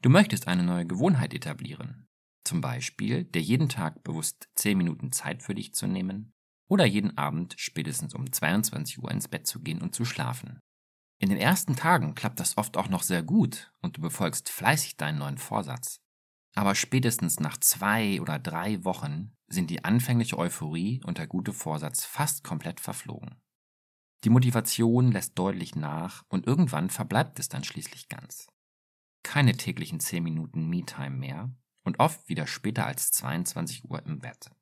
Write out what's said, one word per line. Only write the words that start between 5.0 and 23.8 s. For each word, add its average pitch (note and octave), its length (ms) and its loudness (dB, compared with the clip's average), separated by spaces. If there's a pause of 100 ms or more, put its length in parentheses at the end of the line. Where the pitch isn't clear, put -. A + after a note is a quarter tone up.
Zeit - 320 -6
für G2 120 -6
dich G#2 200 -10
zu - 120 -4
nehmen F#2+ 460 -4 (360)
oder F#3+ 160 6
jeden G2+ 340 4
Abend - 400 -2
spätestens - 560 -6
um C2 180 -6
zweiundzwanzig - 680 0
Uhr - 80 -6
ins - 160 -4
Bett - 200 -8
zu - 140 -6
gehen D#2+ 220 -4
und - 120 -6
zu A#2+ 100 -2
schlafen. - 560 -6 (580)
In G2 120 2
den G2 80 2
ersten D3 360 4
Tagen C3+ 400 4
klappt - 240 -4
das - 180 -2
oft G#3 200 0
auch - 120 0
noch - 140 0
sehr B2 220 0
gut - 560 2
und - 160 -6
du D3+ 40 -8
befolgst - 480 -2
fleißig - 480 2
deinen D#2+ 220 -2
neuen - 200 -6
Vorsatz. G#2+ 640 -6 (540)
Aber G2 200 2
spätestens A#2 680 2
nach D#2 160 -2
zwei G2+ 640 2
oder D#2 180 -2
drei F2 460 -2
Wochen F2+ 500 -4 (140)
sind F2 220 0
die E2+ 140 -4
anfängliche A#2+ 540 2
Euphorie F2 680 -2
und F2 140 -4
der D#2+ 80 -6
gute F#2 260 -4
Vorsatz D2+ 520 -4
fast - 400 -4
komplett - 360 -8
verflogen. - 600 -10 (840)